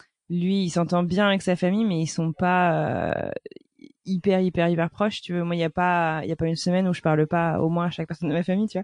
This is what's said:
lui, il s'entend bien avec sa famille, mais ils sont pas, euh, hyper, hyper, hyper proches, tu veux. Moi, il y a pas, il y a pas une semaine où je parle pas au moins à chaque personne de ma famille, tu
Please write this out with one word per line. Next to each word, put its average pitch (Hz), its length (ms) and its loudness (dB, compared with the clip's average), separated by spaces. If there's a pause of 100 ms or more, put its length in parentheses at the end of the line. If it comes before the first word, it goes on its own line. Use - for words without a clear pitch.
(280)
lui, 180 360 0
il 175 60 -2
s'entend 175 320 2
bien 180 240 2
avec 196 160 2
sa 180 140 2
famille, 196 280 0
mais 180 160 0
ils 160 60 0
sont 160 260 -2
pas, 160 800 0 (120)
euh, - 60 -6 (760)
hyper, 185 360 0
hyper, 175 280 2
hyper 170 220 0
proches, - 320 -4
tu - 100 -8
veux. 175 120 -2
Moi, 175 120 -2
il 170 40 -2
y 165 40 2
a 160 60 -2
pas, 170 540 0
il 95 40 -4
y 165 40 -2
a 156 40 -2
pas 160 100 -2
une 165 100 0
semaine 180 320 0
où 180 60 2
je - 60 -6
parle 156 260 2
pas 165 340 0
au 160 80 2
moins 170 180 0
à 175 40 0
chaque 160 160 -6
personne 165 220 -6
de 151 60 0
ma 170 100 0
famille, 202 240 0
tu - 160 -6